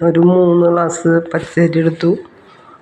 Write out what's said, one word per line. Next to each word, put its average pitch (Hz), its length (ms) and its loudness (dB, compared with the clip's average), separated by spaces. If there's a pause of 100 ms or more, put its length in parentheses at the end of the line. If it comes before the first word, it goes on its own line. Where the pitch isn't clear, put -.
ഒരു 165 180 0
മൂന്ന് 175 460 4
ഗ്ലാസ് 170 540 0 (140)
പച്ചരി 165 440 -2
എടുത്തു. 165 380 -2 (640)